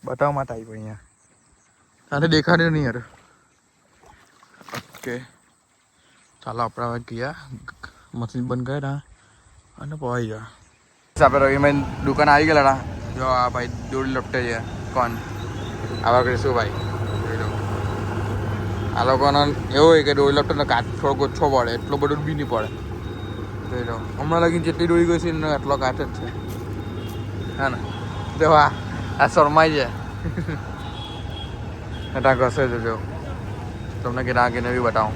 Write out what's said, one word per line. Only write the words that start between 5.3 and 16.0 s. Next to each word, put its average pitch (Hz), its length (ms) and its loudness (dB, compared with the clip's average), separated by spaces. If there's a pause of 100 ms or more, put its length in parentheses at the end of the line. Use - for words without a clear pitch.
ચાલો 110 160 -6
આપણે 120 240 -4
હવે 117 300 -6
ગયા, 131 200 -6 (800)
મશીન 123 340 -6
બંધ 123 200 -4
કર્યા 139 340 -4 (760)
અને 147 160 -12
પવાઈ 123 320 -2
ગયા. 110 180 -10 (760)
આપણે 139 180 8
રવિભાઈ 139 440 6 (220)
દુકાન 139 240 4
આવી 147 160 8
ગયેલા 143 280 6
હતા. 131 100 -2 (340)
જો 131 80 -2
આ 123 240 2
ભાઈ 123 180 -4 (240)
દોરી 131 200 -2
લપટે 127 320 -2
છે. 117 160 -2 (340)
કોણ? 120 180 2 (920)